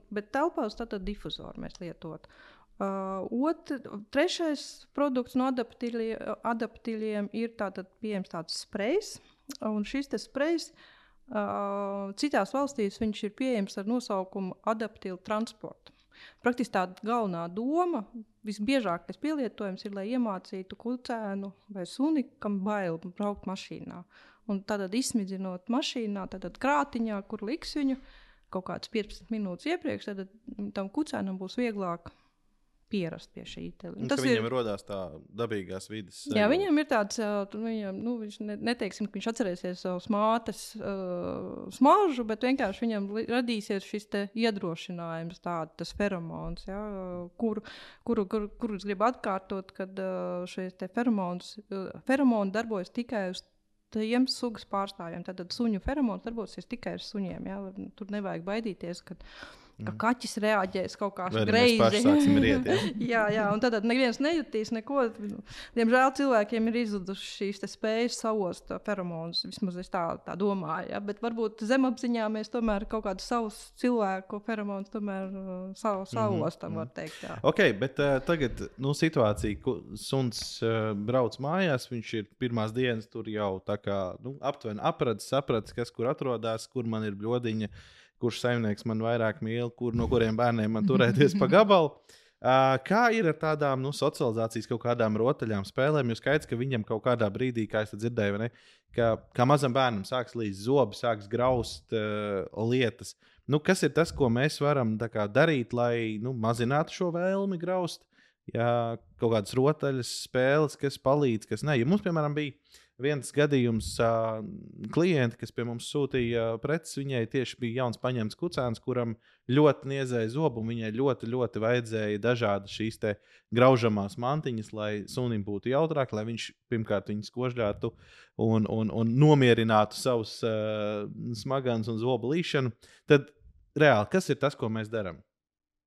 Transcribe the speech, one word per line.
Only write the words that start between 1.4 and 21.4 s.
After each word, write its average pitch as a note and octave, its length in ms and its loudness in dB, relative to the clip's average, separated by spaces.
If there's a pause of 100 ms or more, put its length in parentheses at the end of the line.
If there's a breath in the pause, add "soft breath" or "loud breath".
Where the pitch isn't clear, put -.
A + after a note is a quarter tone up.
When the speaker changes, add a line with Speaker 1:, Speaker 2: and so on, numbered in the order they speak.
Speaker 1:
mēs D#3+ 180 -10
lietot. E3 480 -14 (480 loud breath)
Ā, G3+ 140 -4 (340)
ot-, D4 540 -2 (320)
trešais D#4 560 0 (260)
produkts B3+ 460 0
no B3+ 120 4
adaptilie-, A#3 680 -4 (280)
adaptiļiem G#3+ 880 -4
ir A3+ 220 -4
tātad G3 420 -6
pieejams G3+ 360 -6
tāds D#3+ 260 -8
sprejs, B3+ 600 -2 (400 soft breath)
un G#3+ 260 -2
šis C#4 260 -4
te A3 100 -4
sprejs, D#4 520 -2 (540 soft breath)
ā, G#3+ 180 -4 (680)
citās A3 420 0
valstīs C4 440 -2
viņš G#3+ 260 -2
ir G3+ 100 -4
pieejams A#3 440 -2
ar G3 100 -6
nosaukumu G3 720 -4
Adaptil G#3+ 560 -4
Transport. - 760 -8 (420 loud breath)
Praktiski A#3+ 380 -2
tā F#3+ 100 2 (120)
galvenā G#3 500 -2
doma, C4+ 560 0 (380)
visbiežākais G#3 800 -2
pielietojums B3 640 -4
ir, G#3 80 -10
lai G3 140 -6
iemācītu G#3 680 -4
kucēnu A3 760 -6 (160)